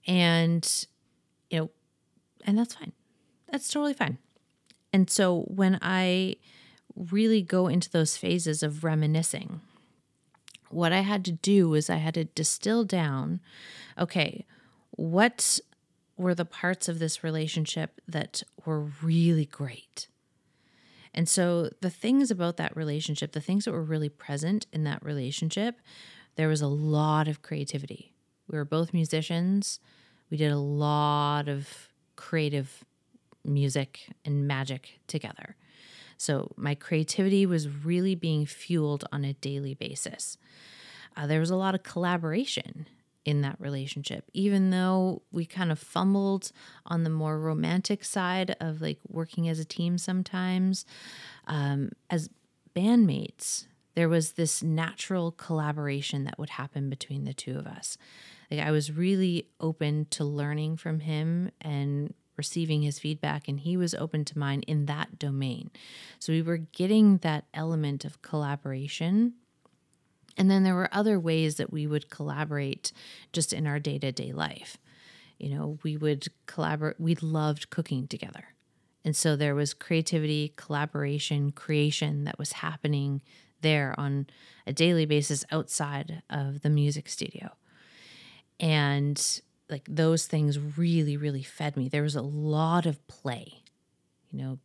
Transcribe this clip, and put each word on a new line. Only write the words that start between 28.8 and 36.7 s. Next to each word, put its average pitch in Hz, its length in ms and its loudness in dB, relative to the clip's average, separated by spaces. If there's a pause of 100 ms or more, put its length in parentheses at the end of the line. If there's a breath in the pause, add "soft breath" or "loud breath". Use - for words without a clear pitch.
musicians. 170 880 0 (480 soft breath)
We 156 80 -4
did 147 160 4
a 143 40 2
lot 147 920 2
of 143 400 -8 (260)
creative 147 680 -2 (600)
music 139 640 0 (140)
and 143 240 0
magic 135 600 -6
together. - 480 -8 (600 loud breath)
So - 380 -2
my 143 200 -2